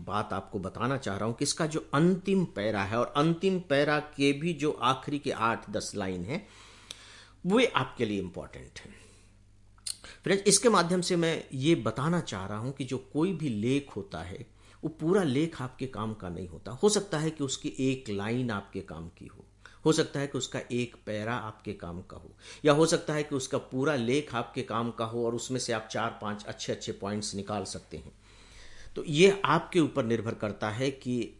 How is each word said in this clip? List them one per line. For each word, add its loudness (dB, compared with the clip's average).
बात -4
आपको -6
बताना -2
चाह -4
रहा -2
हूँ -2
कि -4
इसका 0
जो -4
अंतिम 4
पैरा 0
है 0
और 0
अंतिम 2
पैरा 2
के 2
भी -2
जो 0
आखिरी 0
के -4
आठ 0
दस -4
लाइन -4
है -6
वे 6
आपके 0
लिए 0
important -10
हैं। -18
फ्रेंड्स, 2
इसके 8
माध्यम 6
से 0
मैं 2
ये 4
बताना 2
चाह -4
रहा -6
हूँ -4
कि -6
जो -2
कोई 0
भी -2
लेख 0
होता -8
है -10
वो -4
पूरा 2
लेख 0
आपके -6
काम -4
का -8
नहीं -8
होता। -14
हो 4
सकता 2
है 0
कि -4
उसकी -4
एक 0
लाइन -2
आपके -6
काम -10
की -18
हो, -20
हो 8
सकता 2
है -2
कि -4
उसका -6
एक -2
पैरा -4
आपके -8
काम -8
का -16
हो, -18
या 10
हो 6
सकता 2
है 0
कि -4
उसका -2
पूरा 0
लेख 0
आपके -4
काम -2
का -4
हो -2
और 0
उसमें -4
से -2
आप -2
चार -2
पांच -6
अच्छे -6
अच्छे -6
points -6
निकाल -4
सकते -10
हैं। -16
तो -4
ये 6
आपके 4
ऊपर 4
निर्भर 0
करता -2
है -2
कि -4